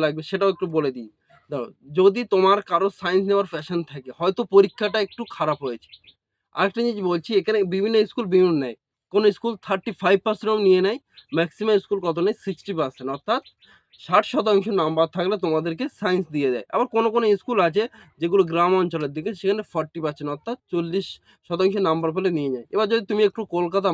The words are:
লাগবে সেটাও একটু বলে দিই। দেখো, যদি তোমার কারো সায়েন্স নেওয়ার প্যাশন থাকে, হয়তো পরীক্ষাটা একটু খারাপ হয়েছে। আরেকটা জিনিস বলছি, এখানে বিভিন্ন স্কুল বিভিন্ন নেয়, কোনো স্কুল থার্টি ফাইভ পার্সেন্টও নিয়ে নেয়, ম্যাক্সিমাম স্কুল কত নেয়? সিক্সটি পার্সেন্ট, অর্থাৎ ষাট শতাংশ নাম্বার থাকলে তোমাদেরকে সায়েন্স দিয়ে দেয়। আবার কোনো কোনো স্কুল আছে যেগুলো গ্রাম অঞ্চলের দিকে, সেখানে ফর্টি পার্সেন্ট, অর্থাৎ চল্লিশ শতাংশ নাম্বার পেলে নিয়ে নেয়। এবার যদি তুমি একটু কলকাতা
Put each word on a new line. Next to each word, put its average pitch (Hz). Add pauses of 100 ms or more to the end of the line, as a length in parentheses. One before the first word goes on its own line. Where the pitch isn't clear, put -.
লাগবে 156
সেটাও 190
একটু 185 (100)
বলে 147
দিই। 113 (400)
দেখো, 131 (320)
যদি 196 (140)
তোমার 190 (120)
কারো 185 (120)
সায়েন্স 185
নেওয়ার 202
প্যাশন 170 (120)
থাকে, 131
হয়তো 180 (140)
পরীক্ষাটা 196
একটু - (140)
খারাপ 151
হয়েছে। 120 (680)
আরেকটা 196
জিনিস 220 (120)
বলছি, 175 (100)
এখানে 214 (160)
বিভিন্ন 202 (160)
স্কুল 233
বিভিন্ন 185 (100)
নেয়, 120 (360)
কোনো 214 (100)
স্কুল 233 (120)
থার্টি 196 (100)
ফাইভ 196 (100)
পার্সেন্টও 214
নিয়ে 185
নেয়, 226 (380)
ম্যাক্সিমাম 208
স্কুল 202
কত 160
নেয়? 214
সিক্সটি 196
পার্সেন্ট, 131
অর্থাৎ 240 (600)
ষাট 196
শতাংশ 208 (180)
নাম্বার 160 (100)
থাকলে 185
তোমাদেরকে 165 (140)
সায়েন্স 185 (100)
দিয়ে 143
দেয়। 113
আবার 240
কোনো 226
কোনো 233 (160)
স্কুল 233 (100)
আছে 175 (380)
যেগুলো 170 (100)
গ্রাম 175 (100)
অঞ্চলের 156
দিকে, 160
সেখানে 202 (100)
ফর্টি 156
পার্সেন্ট, 147
অর্থাৎ 190 (160)
চল্লিশ 170 (420)
শতাংশ 185 (140)
নাম্বার 160
পেলে 190
নিয়ে 143
নেয়। 120
এবার 214
যদি 226
তুমি 214
একটু 226 (160)
কলকাতা 175